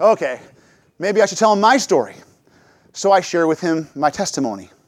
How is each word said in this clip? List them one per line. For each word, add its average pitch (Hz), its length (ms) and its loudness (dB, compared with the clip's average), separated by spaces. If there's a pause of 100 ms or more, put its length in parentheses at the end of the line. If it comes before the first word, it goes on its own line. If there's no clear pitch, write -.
"Okay, 165 400 0 (580)
maybe 196 220 -2
I 202 60 4
should 190 120 -10
tell 220 140 2
him 202 80 0
my 226 160 4
story." 139 380 -2 (800)
So 196 180 0
I 190 80 4
share 170 260 -2
with 160 140 -2
him 160 340 -4
my 147 140 0
testimony. 131 600 -6 (180)